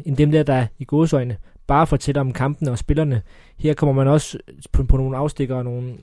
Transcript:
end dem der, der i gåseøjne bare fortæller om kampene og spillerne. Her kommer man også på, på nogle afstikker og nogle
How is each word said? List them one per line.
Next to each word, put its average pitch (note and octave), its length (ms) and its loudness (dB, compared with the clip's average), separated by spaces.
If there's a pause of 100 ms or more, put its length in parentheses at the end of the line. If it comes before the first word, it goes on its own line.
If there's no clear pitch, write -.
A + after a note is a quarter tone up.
end C3+ 120 -4
dem D3+ 140 4
der, D3+ 120 4
der C3 220 0 (140)
i B2+ 60 -10
gåseøjne C#3 520 0 (300)
bare D3+ 200 2
fortæller C#3 340 0
om B2+ 120 -2
kampene C#3+ 380 -2
og A#2+ 60 -4
spillerne. C#3+ 440 0 (360)
Her D#3 160 0
kommer C#3+ 200 0
man C3+ 140 2
også D3 300 2 (340)
på, C3+ 120 2
på C3 140 4
nogle C3 200 -2
afstikker C3+ 380 -4
og B2+ 80 -4
nogle B2 400 -8